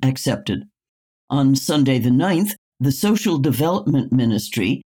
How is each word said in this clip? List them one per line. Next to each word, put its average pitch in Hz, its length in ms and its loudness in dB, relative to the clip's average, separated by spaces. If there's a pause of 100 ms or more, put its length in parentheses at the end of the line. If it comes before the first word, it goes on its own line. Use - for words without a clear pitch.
accepted. - 600 -2 (680)
On 135 260 4
Sunday 135 420 2
the 120 120 0
ninth, 175 440 2 (240)
the 131 140 0
Social 208 460 0
Development 143 760 0
Ministry, 113 720 0 (140)